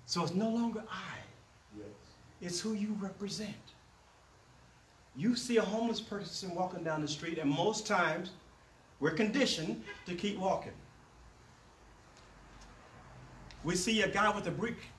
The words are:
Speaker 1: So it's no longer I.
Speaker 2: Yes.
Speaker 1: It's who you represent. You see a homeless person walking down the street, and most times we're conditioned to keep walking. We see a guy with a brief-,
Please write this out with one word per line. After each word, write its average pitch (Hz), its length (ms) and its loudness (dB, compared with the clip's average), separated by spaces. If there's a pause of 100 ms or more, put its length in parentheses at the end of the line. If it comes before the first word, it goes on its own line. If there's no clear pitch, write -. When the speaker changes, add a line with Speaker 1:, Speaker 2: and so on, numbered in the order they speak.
Speaker 1:
So 175 180 0
it's 160 100 -2
no 214 160 2
longer 226 400 0
I. 185 280 -8 (600)
Speaker 2:
Yes. 101 100 -12 (520)
Speaker 1:
It's 175 220 -4
who 220 120 0
you 208 260 0
represent. 202 560 -6 (1600)
You 226 200 4
see 233 220 4
a 208 40 8
homeless 220 380 2
person - 560 -6
walking 180 280 -2
down 156 180 0
the 147 60 0
street, 160 320 -4
and 143 100 2
most 180 380 4
times 180 420 2 (680)
we're 151 160 2
conditioned 214 680 2 (220)
to 180 100 -6
keep 196 220 -2
walking. 185 360 0 (3000)
We 175 120 2
see 220 280 4
a 180 40 6
guy 208 260 4
with 196 140 -4
a 160 40 0
brief-, 196 260 -2 (220)